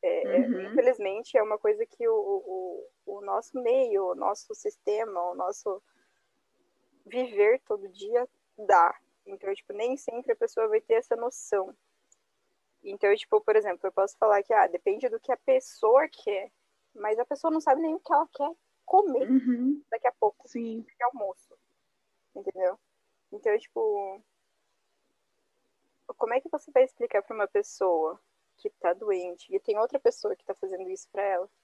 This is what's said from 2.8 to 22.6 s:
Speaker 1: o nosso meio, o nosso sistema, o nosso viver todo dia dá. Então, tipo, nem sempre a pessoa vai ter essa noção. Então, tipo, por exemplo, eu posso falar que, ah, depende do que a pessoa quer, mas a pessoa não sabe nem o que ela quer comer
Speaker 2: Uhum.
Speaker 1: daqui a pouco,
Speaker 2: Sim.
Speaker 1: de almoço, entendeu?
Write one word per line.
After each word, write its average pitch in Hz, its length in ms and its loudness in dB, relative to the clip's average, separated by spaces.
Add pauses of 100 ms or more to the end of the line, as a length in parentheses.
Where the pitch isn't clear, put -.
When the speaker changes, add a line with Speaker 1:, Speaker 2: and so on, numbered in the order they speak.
Speaker 1:
o 202 60 -14
nosso 202 380 -6
meio, 226 500 0
o 180 40 -2
nosso - 400 -4
sistema, 208 640 -6 (100)
o 180 40 -8
nosso 185 480 -6 (1200)
viver 226 600 2
todo 202 220 -6
dia 208 400 -2 (280)
dá. 196 380 4 (320)
Então, 196 280 -8
tipo, - 180 -18
nem 233 240 -4
sempre 247 360 -6
a 214 40 0
pessoa 226 320 -2
vai 214 140 2
ter - 120 0
essa 233 220 0
noção. 214 580 -4 (1080)
Então, 202 340 2
tipo, 214 240 2
por 214 160 2
exemplo, 202 280 0
eu 190 80 -2
posso 196 260 0
falar 208 240 4
que, 214 100 -2
ah, 202 140 6
depende 202 420 -2
do 226 100 -4
que - 140 -4
a 240 60 0
pessoa 262 680 4
quer, 208 440 -6 (440)
mas 214 240 -4
a 240 60 -2
pessoa 294 260 -2
não 311 100 0
sabe 302 200 2
nem 320 140 -2
o - 60 -6
que - 120 -4
ela 311 180 2
quer 285 220 -4 (320)
comer 277 460 4
Speaker 2:
Uhum. 254 600 2
Speaker 1:
daqui 226 160 -2
a 240 60 2
pouco, - 340 -2
Speaker 2:
Sim. 226 360 -8
Speaker 1:
de - 220 -10
almoço, 220 520 -6 (800)
entendeu? 190 420 -4 (540)